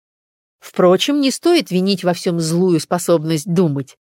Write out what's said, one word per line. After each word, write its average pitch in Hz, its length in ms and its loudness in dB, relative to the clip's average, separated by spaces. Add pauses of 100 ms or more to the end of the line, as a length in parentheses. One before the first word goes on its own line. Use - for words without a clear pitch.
(600)
Впрочем, 190 600 2
не 269 100 2
стоит 330 400 0
винить 185 340 -2
во 180 80 0
всём 170 260 -4
злую 170 400 0
способность 165 720 -2
думать. 156 440 0 (200)